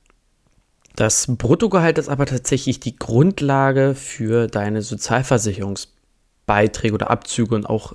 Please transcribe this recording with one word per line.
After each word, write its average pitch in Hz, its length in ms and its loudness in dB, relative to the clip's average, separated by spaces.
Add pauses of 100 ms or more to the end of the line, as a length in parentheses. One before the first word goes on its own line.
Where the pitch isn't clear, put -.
(960)
Das - 320 0
Bruttogehalt 165 720 2
ist 147 100 -4
aber 139 180 0
tatsächlich 131 540 -2
die - 160 -8
Grundlage 135 960 2
für 117 540 -2
deine 107 340 -2
Sozialversicherungsbeiträge 104 2000 -2
oder - 160 -4
Abzüge - 440 -2
und 104 120 -2
auch - 280 -6